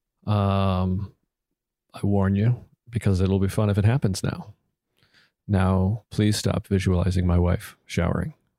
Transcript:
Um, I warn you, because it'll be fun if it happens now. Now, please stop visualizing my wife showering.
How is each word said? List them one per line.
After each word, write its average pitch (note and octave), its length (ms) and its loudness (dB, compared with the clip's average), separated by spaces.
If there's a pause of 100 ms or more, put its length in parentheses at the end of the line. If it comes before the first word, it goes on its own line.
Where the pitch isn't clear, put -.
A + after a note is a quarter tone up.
(260)
Um, G2 840 0 (840)
I - 80 -18
warn G2 320 0
you, A#2 300 0 (260)
because G2+ 300 0
it'll F#2+ 180 2
be F#2+ 80 0
fun G#2 240 0
if G2+ 80 0
it G2+ 60 0
happens A2+ 400 0
now. - 300 -8 (960)
Now, F#2+ 600 2
please G#2 260 2
stop G2 300 -4
visualizing F#2 580 0
my F2 140 2
wife F2 380 -2 (100)
showering. - 480 -4 (240)